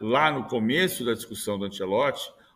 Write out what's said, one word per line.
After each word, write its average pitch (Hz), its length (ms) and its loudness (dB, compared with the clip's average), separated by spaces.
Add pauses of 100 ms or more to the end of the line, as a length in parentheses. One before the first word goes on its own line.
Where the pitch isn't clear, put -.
Lá 139 320 4
no 131 160 -4
começo 131 560 0
da 117 100 2
discussão 104 420 -6
do 101 100 -4
Ancelotti, 98 640 -2 (280)